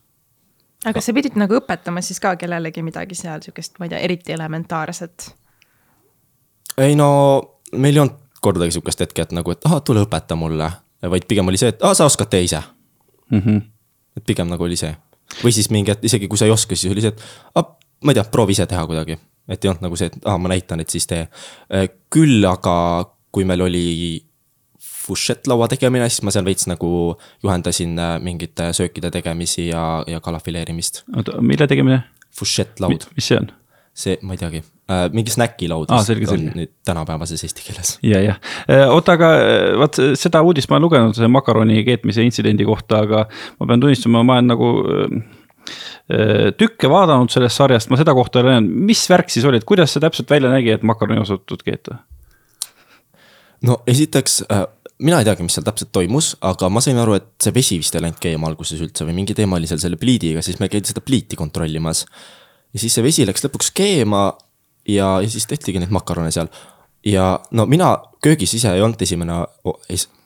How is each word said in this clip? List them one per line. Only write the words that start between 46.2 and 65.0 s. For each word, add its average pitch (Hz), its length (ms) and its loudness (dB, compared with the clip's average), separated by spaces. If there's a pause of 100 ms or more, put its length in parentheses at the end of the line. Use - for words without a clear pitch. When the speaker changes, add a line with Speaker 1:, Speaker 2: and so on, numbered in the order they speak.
Speaker 3:
tükke 220 320 2
vaadanud 147 440 4
sellest 123 240 2
sarjast, 131 340 4
ma 127 60 2
seda 156 180 4
kohta 127 240 2
ei 120 80 4
ole 131 140 6
näinud. 101 100 2 (220)
Mis - 180 0
värk 180 200 4
siis 120 140 0
oli, 135 120 4
et 107 80 0
kuidas 180 280 4
see 151 120 -2
täpselt 160 260 -2
välja 135 220 4
nägi, 127 180 4
et 107 160 0
makaroni 110 340 0
osatud 95 440 -6
keeta? - 340 -8 (1600)
Speaker 2:
No 120 240 2
esiteks, 135 560 0 (100)
äh, 95 120 0 (380)
mina 165 160 4
ei 107 80 2
teagi, 92 160 0
mis - 160 -4
seal 76 80 -4
täpselt - 260 -6
toimus, 101 480 0
aga 95 300 0
ma 107 100 2
sain 127 220 2
aru, 110 160 2
et - 100 -16 (140)
see 98 120 0
vesi 117 280 0
vist - 160 -4
ei 82 60 -2
läinud 82 180 -6
keema 80 260 -4
alguses 80 320 -8
üldse 80 240 -8
või 82 140 -4
mingi 98 160 -4
teema 98 240 0
oli 80 80 -4
seal 82 160 -4
selle 87 160 -4
pliidiga, 85 480 0
siis 90 160 -6
me 95 80 -2
käidi 104 220 -4
seda - 120 -8
pliiti - 320 -2
kontrollimas. 80 680 -4 (720)
Ja 101 80 -8
siis 113 120 -2
see 117 100 0
vesi 143 220 2
läks 95 200 -4
lõpuks - 280 -6
keema 113 520 2 (640)
ja, 98 320 2